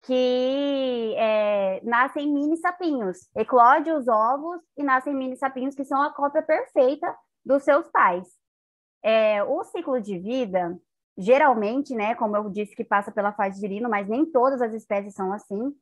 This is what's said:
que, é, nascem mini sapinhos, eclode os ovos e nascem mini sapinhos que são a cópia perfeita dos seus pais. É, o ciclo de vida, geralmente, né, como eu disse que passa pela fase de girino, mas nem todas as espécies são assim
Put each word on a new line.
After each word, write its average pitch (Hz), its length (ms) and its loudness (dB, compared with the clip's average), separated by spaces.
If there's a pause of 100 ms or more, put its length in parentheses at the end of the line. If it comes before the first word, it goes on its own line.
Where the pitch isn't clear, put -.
que, 254 1120 0
é, 208 680 0
nascem 269 480 0
mini 294 240 0
sapinhos, 320 800 -4
eclode 254 560 4
os 262 160 -2
ovos 277 520 0 (160)
e 285 60 -8
nascem 269 320 0
mini 262 220 -6
sapinhos 269 400 -6
que 277 80 -6
são 269 180 0
a 294 100 -2
cópia 285 300 -2
perfeita 311 720 0 (300)
dos 277 180 2
seus 311 280 2
pais. 185 360 2 (760)
É, 214 400 2
o 320 180 -2
ciclo 302 380 -6
de 196 180 -8
vida, 185 580 -2 (400)
geralmente, 247 760 2
né, 220 220 -2
como 208 200 -2
eu 214 140 -2
disse 202 240 -6
que 226 100 -8
passa 202 280 0
pela 202 200 -2
fase 196 240 -4
de 196 40 -14
girino, 214 280 -6
mas 202 200 -2
nem 262 180 0
todas 269 340 2
as 226 140 -2
espécies 208 400 -6
são 190 180 -4
assim 208 500 -6